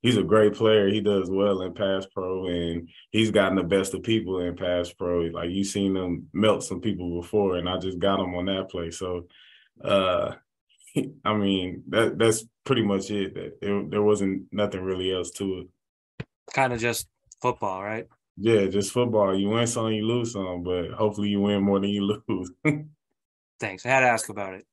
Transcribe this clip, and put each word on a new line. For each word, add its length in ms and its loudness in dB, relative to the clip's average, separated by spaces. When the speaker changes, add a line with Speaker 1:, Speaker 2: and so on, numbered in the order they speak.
Speaker 1:
He's 140 4
a 80 4
great 300 6
player. 340 4
He 140 2
does 280 2
well 340 2
in 100 -8
pass 320 -2
pro, 420 -6
and 400 -4
he's 200 4
gotten 260 4
the 60 2
best 300 2
of 100 -6
people 360 0
in 160 -4
pass 380 -2
pro. 300 -2
Like, 260 -4
you've 180 -2
seen 300 0
him 340 -4
melt 320 2
some 160 -8
people 400 -4
before, 380 0
and 100 -4
I 100 -2
just 220 -6
got 220 2
him 120 -4
on 120 -4
that 240 -2
play. 220 -6
So, 360 -8
uh, 520 2
<laughs> 300 -4
I 80 2
mean, 560 0
that, 280 2
that's 280 2
pretty 200 2
much 280 0
it. 240 -4
That 240 -12
there, 240 -2
there 200 0
wasn't 400 2
nothing 280 -2
really 320 -2
else 180 -4
to 280 -4
it. 680 -18
Speaker 2:
Kinda 240 0
just 300 -2
football, 420 -2
right? 240 -6
Speaker 1:
Yeah, 260 4
just 260 -2
football. 440 2
You 120 0
win 180 2
some, 240 -2
you 140 -2
lose 260 0
some, 320 -6
but 280 -4
hopefully 360 -2
you 140 2
win 200 2
more 180 4
than 100 0
you 140 0
<laughs> 60 -20
lose. 220 -4
Speaker 2:
Thanks. 260 -8
I 40 -4
had 100 6
to 80 6
ask 220 2
about 240 -8
it. 200 -16